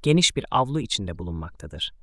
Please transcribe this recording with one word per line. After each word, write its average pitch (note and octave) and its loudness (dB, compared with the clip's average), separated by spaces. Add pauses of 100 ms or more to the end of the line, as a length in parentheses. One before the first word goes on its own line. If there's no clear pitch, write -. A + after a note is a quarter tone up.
geniş E3 6
bir - -2
avlu C3+ 0
içinde F#2 -4
bulunmaktadır. E2 -8